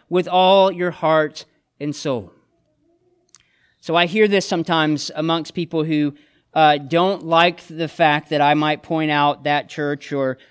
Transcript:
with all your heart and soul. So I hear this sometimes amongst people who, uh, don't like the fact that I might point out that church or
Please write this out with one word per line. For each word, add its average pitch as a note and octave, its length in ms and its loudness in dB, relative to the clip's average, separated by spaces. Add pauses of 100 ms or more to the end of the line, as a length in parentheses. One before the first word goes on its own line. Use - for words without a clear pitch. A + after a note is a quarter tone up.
with F3+ 220 -2
all F#3+ 420 4
your F3 200 -4
heart D#3 540 -2 (340)
and D3 160 -6
soul. A#2 380 -8 (1500)
So D#3+ 140 -4
I F3 100 2
hear G#3+ 220 2
this G3+ 200 0
sometimes D#3+ 680 -2
amongst D#3+ 380 -4
people D#3+ 300 -4
who, D3+ 300 -2 (380)
uh, D3+ 280 4
don't E3 440 -2
like E3 440 0
the D#3+ 200 -8
fact D3+ 440 0
that D3 100 0
I D3 140 4
might D3+ 260 -2
point D#3 300 -2
out C#3+ 320 0
that D3 260 -2
church D3 420 -8
or C3+ 280 -4 (120)